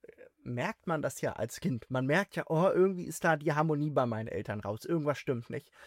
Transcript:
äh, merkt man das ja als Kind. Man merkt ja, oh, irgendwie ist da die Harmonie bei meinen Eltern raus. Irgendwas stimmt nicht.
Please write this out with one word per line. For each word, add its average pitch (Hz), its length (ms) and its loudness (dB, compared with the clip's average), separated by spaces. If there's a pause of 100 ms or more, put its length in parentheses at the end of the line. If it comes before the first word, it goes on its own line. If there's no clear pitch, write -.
äh, - 220 -20 (160)
merkt 131 460 -4
man 160 140 0
das 131 200 -4
ja 135 120 -2
als - 260 -6
Kind. - 300 -2
Man 127 160 0
merkt 160 300 2
ja, 165 120 -2
oh, 165 260 4
irgendwie 185 320 4
ist - 180 -6
da 165 120 4
die 147 180 0
Harmonie 151 380 2
bei 135 140 4
meinen 110 220 -4
Eltern 104 340 -4
raus. 104 240 -6
Irgendwas 147 340 0
stimmt 120 300 -4
nicht. - 200 -10 (160)